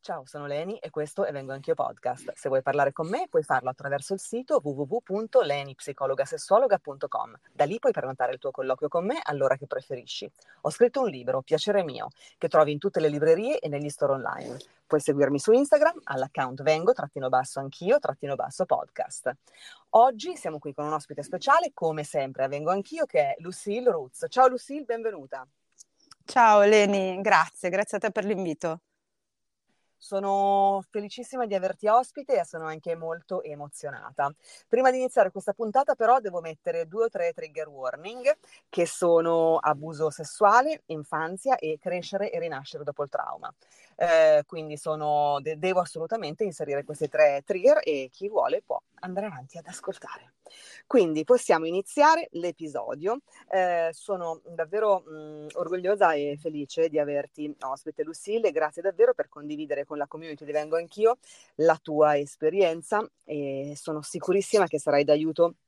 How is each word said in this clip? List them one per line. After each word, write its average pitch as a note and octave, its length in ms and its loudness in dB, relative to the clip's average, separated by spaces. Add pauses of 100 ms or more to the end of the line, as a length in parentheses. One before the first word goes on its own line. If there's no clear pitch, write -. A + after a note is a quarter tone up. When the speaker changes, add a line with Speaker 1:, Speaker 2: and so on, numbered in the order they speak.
Speaker 1:
Ciao, D#3+ 220 -10
sono D3 220 -14
Leni E3 320 -8
e E3 100 -12
questo D3+ 360 -6
è - 60 -6
Vengo C3+ 200 -10
Anch'io C#3 240 -4
Podcast. B2 580 -6
Se - 160 -8
vuoi C3 140 0
parlare C#3 280 2
con D#3+ 160 -6
me, D4 220 -4
puoi D#3 140 0
farlo B2+ 260 0
attraverso C#3 440 -6
il G3 60 -6
sito B3+ 440 -2
w D3 60 -6
w C#3 200 -6
w A3 140 -4
punto A3 380 0
leni C#3+ 340 -4
psicologa C3+ 500 -4
sessuologa G3 540 2
punto C#3+ 280 -10
com. A2+ 300 -6 (140)
Da D3 140 2
lì F3+ 120 -4
puoi - 140 0
prenotare C3 420 -4
il C3+ 60 -10
tuo C#3 100 -6
colloquio C3 380 -4
con E3+ 180 -2
me C#4+ 160 -2
all'ora C3+ 360 0
che C3+ 100 -14
preferisci. - 600 -10 (340)
Ho D3+ 100 -2
scritto A#3+ 300 2
un A#3 80 0
libro, C3 340 -4
Piacere F#3+ 400 0
mio, A#2+ 240 -8 (320)
che E3 80 -4
trovi D3+ 240 4
in D3 80 -4
tutte G3 200 -2
le D#3 100 2
librerie E3 500 2
e - 80 -6
negli D3 220 -6
store C#3 240 0
online. C3 440 -6 (300)
Puoi D#3 120 2
seguirmi C#3+ 400 2
su G#3+ 120 2
Instagram D4 520 4
all'account C3+ 600 -6
vengo D#3 280 2
trattino C#3+ 380 -4
basso C3 300 -2
anch'io F#3 400 0
trattino C#3+ 340 -6
basso C#3 320 -4
podcast. - 680 -4 (600)
Oggi B3 440 4
siamo D#3+ 220 -8
qui D3 160 -10
con D3 120 -6
un D3+ 80 -2
ospite D3+ 280 -8
speciale, C#4 540 2
come D#3 280 -2
sempre C3+ 400 -4
a C3+ 40 0
Vengo D3 240 -2
Anch'io, C4 340 -2
che - 140 0
è C#3+ 180 2
Lucille G3+ 540 -2
Ruz. D3+ 380 -6
Ciao B3+ 180 6
Lucille, C4+ 360 -2
benvenuta. F#3+ 640 -8 (760)
Speaker 2:
Ciao G#3+ 380 8
Leni, G3+ 580 4
grazie, F#3 480 2
grazie G3+ 280 -2
a - 20 -2
te A3 100 -2
per G3 160 -4
l'invito. F3 560 -4 (1200)
Speaker 1:
Sono G3 840 2
felicissima A#3 560 -6
di G3+ 80 -4
averti F#3+ 340 -2
ospite B3 520 2
e E3+ 40 0
sono D#3+ 220 -8
anche D#3+ 300 -6
molto E3 480 -8
emozionata. D3 880 -8 (340)
Prima B3+ 220 4
di B3+ 80 0
iniziare B3 320 2
questa G3 240 -6
puntata C4 400 0
però A#3+ 260 4
devo F3+ 220 -6
mettere E3 460 -6
due G#3+ 180 -2
o - 40 0
tre E3+ 240 -2
trigger D#3 340 -10
warning, D3+ 680 -4 (320)
che E3+ 200 0
sono E3 720 4
abuso D3+ 520 -2
sessuale, A3 800 2
infanzia E3 720 -2
e D#3 220 -4
crescere G3 520 -2
e E3+ 80 -4
rinascere D3+ 440 -8
dopo D3 200 -4
il C#3 60 -6
trauma. - 440 -6 (420)
Eh, D#3+ 520 6
quindi D#3 300 -10
sono, D3 640 0
de-, D3+ 180 -6
devo F#3 220 2
assolutamente E3 640 -6
inserire C#3+ 400 -4
queste D3+ 240 -6
tre C#3+ 380 4
trigger G#3+ 380 4
e C3+ 280 -2
chi G3 160 -10
vuole E3 380 0
può - 160 -4 (200)
andare F#3 260 -6
avanti C#3+ 320 -14
ad - 80 -20
ascoltare. - 680 -12 (540)
Quindi D#3+ 360 2
possiamo F3 420 4
iniziare D4 640 2
l'episodio. D#3+ 880 -6 (300)
Eh, F3 420 0
sono E3+ 540 -6
davvero, F3+ 640 0
mm, D3+ 460 -14
orgogliosa F3+ 600 2
e C#3+ 280 -2
felice D#3 480 -2
di D3 80 -2
averti D3 640 -4
ospite, C#3+ 420 -8
Lucille. G3 480 -2
Grazie D#3 300 -2
davvero F#3+ 320 0
per - 160 -4
condividere D3 560 -8
con D3+ 120 -10
la C#3+ 100 -6
community D#3 380 -16
di D3 60 -12
Vengo D3+ 260 -2
Anch'io G#3+ 400 0 (380)
la D#3+ 260 4
tua D3+ 360 4
esperienza E3 880 0 (180)
e C#3+ 520 -6
sono D#3 260 -8
sicurissima F#3 640 0
che D#3 140 -4
sarai C#3+ 240 2
d'aiuto D#3 520 2 (120)